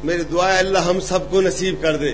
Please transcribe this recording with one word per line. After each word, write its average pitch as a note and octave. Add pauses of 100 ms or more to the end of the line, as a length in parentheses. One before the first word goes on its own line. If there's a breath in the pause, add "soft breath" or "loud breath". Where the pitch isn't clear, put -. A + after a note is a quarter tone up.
میری E3+
دعا F3
ہے F#3
اللہ F#3+
ہم F3+
سب F3
کو F#3+
نصیب F#3
کر D#3
دے۔ C#3+